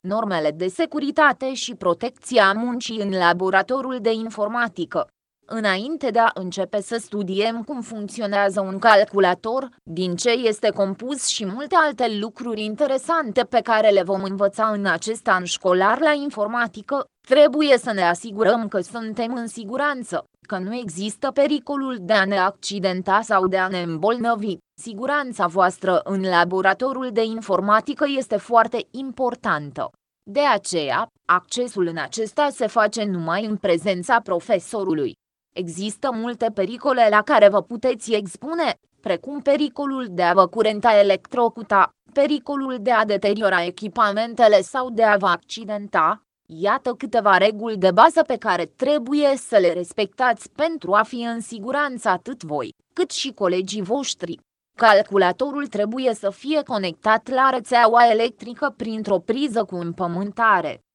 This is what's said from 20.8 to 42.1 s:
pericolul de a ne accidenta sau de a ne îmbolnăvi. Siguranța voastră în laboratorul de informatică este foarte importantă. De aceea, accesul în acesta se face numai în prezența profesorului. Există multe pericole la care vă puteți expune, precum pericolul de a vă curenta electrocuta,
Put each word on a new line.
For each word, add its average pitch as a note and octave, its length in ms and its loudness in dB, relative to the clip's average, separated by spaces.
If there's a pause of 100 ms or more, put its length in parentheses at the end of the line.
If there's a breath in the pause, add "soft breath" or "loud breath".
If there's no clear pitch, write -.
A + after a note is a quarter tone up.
pericolul C#4 680 -2
de F3 120 -2
a G3+ 120 4
ne G3 140 -2
accidenta F#3+ 840 0
sau G3+ 260 0
de F#3+ 120 0
a F#3 100 0
ne F#3 120 -4
îmbolnăvi. G#3 760 -2 (240)
Siguranța A#3+ 680 -4
voastră F3+ 580 0
în F#3+ 180 -4
laboratorul F#3+ 920 2
de A3+ 100 0
informatică A3 840 0 (120)
este B3 200 -4
foarte A#3 540 0
importantă. A3+ 1000 -6 (400)
De G#3 100 -2 (120)
aceea, F3 540 -2 (200)
accesul G3 600 -2
în E3 120 -6
acesta A3 520 -2
se A#3+ 160 -4
face G#3+ 380 0
numai F3+ 400 -4
în G#3+ 120 -4
prezența F3+ 640 0
profesorului. F#3 920 -4 (420)
Există F#3 580 -6
multe A3+ 420 -4
pericole A#3+ 560 2
la G#3 120 4
care G#3+ 260 6
vă G3 140 4
puteți A#3 500 -4
expune, A#3+ 640 -4 (260)
precum B3 400 -6
pericolul C#4 720 -2
de F3+ 120 -2
a F3 100 4
vă F#3 140 6
curenta G#3+ 520 2
electrocuta, G3+ 920 2 (220)